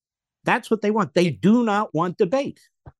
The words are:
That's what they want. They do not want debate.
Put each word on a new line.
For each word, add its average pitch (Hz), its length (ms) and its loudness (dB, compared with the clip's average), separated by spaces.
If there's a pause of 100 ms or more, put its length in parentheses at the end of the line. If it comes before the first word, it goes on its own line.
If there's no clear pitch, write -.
(440)
That's 214 260 -2
what 220 100 0
they 208 100 -2
want. 208 220 -2
They 175 160 2
do 202 340 2
not 214 300 -2
want 165 240 -4
debate. 247 440 -2 (400)